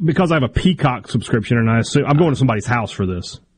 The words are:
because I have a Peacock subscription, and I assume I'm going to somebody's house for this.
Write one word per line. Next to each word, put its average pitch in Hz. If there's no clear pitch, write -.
because 165
I 165
have 143
a 113
Peacock 139
subscription, 117
and 113
I 113
assume 143
I'm 143
going 160
to 131
somebody's 110
house 120
for 98
this. 90